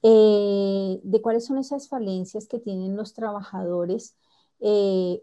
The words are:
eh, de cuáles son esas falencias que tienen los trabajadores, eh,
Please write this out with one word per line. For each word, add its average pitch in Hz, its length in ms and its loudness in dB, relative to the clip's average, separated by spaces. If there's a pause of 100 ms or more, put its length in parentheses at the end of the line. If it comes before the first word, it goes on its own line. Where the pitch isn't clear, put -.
eh, 202 1000 4
de 196 180 0
cuáles 233 240 -2
son 269 140 -4
esas 277 280 -8
falencias 208 600 -8
que 240 100 -8
tienen 196 380 -6
los 208 180 -10
trabajadores, 196 1000 -6 (440)
eh, 196 640 0